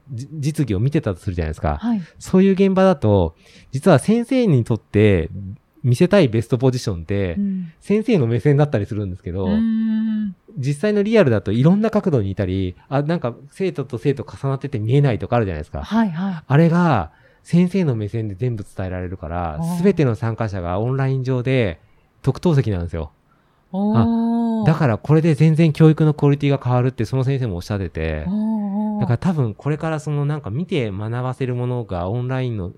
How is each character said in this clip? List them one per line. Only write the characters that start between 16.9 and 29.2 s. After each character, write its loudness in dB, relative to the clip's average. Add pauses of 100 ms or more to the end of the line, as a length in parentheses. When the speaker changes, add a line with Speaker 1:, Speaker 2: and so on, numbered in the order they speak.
Speaker 1:
先 2
生 0
の 0
目 -4
線 -4
で -8
全 -4
部 -8
伝 -10
え -6
ら -6
れ -6
る -10
か -12
ら、 -4
Speaker 2:
あ -8
ー。 -4
Speaker 1:
全 4
て 2
の 0
参 -4
加 -4
者 -6
が -2
オ -2
ン -2
ラ -2
イ 0
ン -4
上 -2
で 0 (440)
特 -2
等 2
席 2
な -2
ん -4
で -8
す -8
よ。 -6 (600)
Speaker 2:
お -2
ー。 0
Speaker 1:
あ、 4
だ 4
か 0
ら 0
こ 0
れ 4
で 2
全 4
然 4
教 6
育 2
の 2
ク 0
オ 6
リ 2
テ -2
ィ 2
が 0
変 0
わ 2
る 2
っ -4
て -2
そ -4
の 0
先 0
生 -2
も -4
お -4
っ -8
し -10
ゃ -2
っ -2
て -4
て、 -4
Speaker 2:
お -4
ー -4
お -4
ー。 -2
Speaker 1:
だ -2
か 0
ら 0
多 0